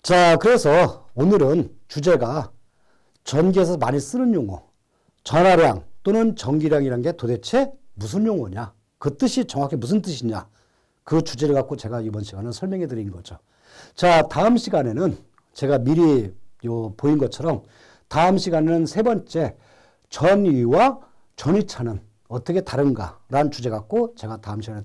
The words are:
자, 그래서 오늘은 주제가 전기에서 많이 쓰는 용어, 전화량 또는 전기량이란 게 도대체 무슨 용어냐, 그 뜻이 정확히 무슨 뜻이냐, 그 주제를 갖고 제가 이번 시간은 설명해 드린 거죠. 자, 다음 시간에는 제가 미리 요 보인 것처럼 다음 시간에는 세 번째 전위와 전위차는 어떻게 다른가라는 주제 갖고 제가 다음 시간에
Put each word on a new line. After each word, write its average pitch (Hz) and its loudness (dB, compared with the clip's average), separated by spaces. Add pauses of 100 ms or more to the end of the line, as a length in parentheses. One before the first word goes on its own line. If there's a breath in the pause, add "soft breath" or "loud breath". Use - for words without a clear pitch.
자, 175 6
그래서 180 2
오늘은 156 2 (120)
주제가 143 0 (760)
전기에서 180 2
많이 135 -2
쓰는 240 -2
용어, 107 -6 (540)
전화량 165 4 (180)
또는 220 0
전기량이란 143 0
게 165 -2
도대체 165 -2 (220)
무슨 196 -4
용어냐, 123 -6 (240)
그 - -4
뜻이 254 0
정확히 139 -4
무슨 147 -2
뜻이냐, 117 -6 (560)
그 160 0
주제를 143 -2
갖고 135 -2
제가 117 -8
이번 107 -8
시간은 101 -12
설명해 190 -6
드린 110 -8
거죠. 85 -18 (560 soft breath)
자, 170 4
다음 220 2
시간에는 147 -2 (380)
제가 139 0
미리 143 2 (300)
요 113 -6
보인 151 0
것처럼 135 -4 (460 soft breath)
다음 180 2
시간에는 165 0
세 202 -4
번째 165 -2 (520 soft breath)
전위와 175 2 (360 soft breath)
전위차는 135 -2 (280)
어떻게 127 -4
다른가라는 139 -2
주제 123 -8
갖고 220 -4
제가 110 -12
다음 104 -10
시간에 107 -12